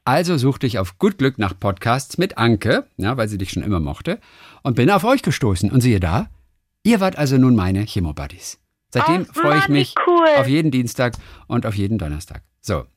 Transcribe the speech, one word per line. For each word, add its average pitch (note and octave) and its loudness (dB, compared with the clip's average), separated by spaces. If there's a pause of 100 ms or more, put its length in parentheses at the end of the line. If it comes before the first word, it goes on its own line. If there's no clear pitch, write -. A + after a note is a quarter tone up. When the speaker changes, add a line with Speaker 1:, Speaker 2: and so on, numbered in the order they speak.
Speaker 1:
Also E3 0
suchte C3 0
ich G2+ -4
auf F#2+ -6
gut G3+ 0
Glück C3 0
nach F#2 -4
Podcasts A2+ -2
mit - -2
Anke, A#2 2 (120)
ja, A#2 -4
weil A2 -2
sie G#2 -8
dich F#2 -6
schon D2+ -6
immer G2 -2
mochte, D#2 -6 (420)
und A#2+ -4
bin B2 4
auf F#3+ 2
euch B3 2
gestoßen. G#2+ 0
Und B2+ 4
siehe A2+ 2
da, F2+ -2 (560)
ihr A3 4
wart F#3+ -2
also C#3 0
nun B2+ 6
meine F#2+ 0
Chemo-Buddies. D#2 -8 (340)
Seitdem F#3 0
Speaker 2:
Ach, - -20
Speaker 1:
freue D3 0
ich D#3+ 4
Speaker 2:
Mann, - 0
wie C#3+ 2
Speaker 1:
mich - -2 (100)
Speaker 2:
cool. E4+ 4 (100)
Speaker 1:
auf A#2+ 2
jeden D#3 2
Dienstag B2 0 (320)
und A#2 -2
auf G2 -4
jeden G2+ 0
Donnerstag. D2+ -8 (200)
So, F2 -4 (120)